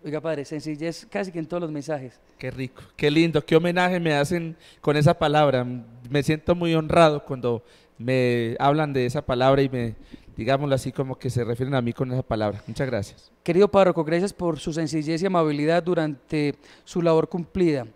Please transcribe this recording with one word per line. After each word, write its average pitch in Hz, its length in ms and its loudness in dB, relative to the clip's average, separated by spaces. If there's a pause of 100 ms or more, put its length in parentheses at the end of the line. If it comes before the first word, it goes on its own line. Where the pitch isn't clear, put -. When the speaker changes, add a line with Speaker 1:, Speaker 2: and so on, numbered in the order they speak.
Speaker 1:
Oiga, 151 180 -6
padre, 151 220 -4
sencillez 156 640 -8
casi 196 240 -6
que 170 60 -10
en 160 80 -6
todos 175 160 -6
los 160 100 -6
mensajes. 139 480 -8 (200)
Speaker 2:
Qué 127 100 -8
rico, 123 320 -10 (140)
qué 147 160 2
lindo, 156 340 4
qué 165 100 2
homenaje 175 440 2
me 160 140 0
hacen 160 420 -2 (260)
con 147 160 2
esa 156 160 6
palabra. 147 500 2 (460)
Me 139 140 0
siento 156 320 0
muy 170 180 0
honrado 156 500 4
cuando 120 400 -4 (360)
me 120 580 0
hablan 147 340 2
de 131 140 0
esa 127 180 -4
palabra 135 380 2
y 139 80 2
me, 120 260 -6 (400)
digámoslo 135 380 0
así, 131 180 -4
como 131 240 -6
que - 140 -8
se 120 140 -2
refieren 123 320 -4
a 127 80 0
mí 120 100 -2
con 127 180 -4
esa 127 120 -4
palabra. 107 420 -4
Muchas 131 220 -6
gracias. - 440 -8 (120)
Speaker 1:
Querido 180 240 4
párroco, 180 360 4
gracias 170 300 -2
por 165 260 -4
su 170 140 -6
sencillez 156 480 -4
y 190 60 0
amabilidad 160 560 2
durante 151 720 -2 (300)
su 175 180 -4
labor 160 260 4
cumplida. 165 560 -2 (100)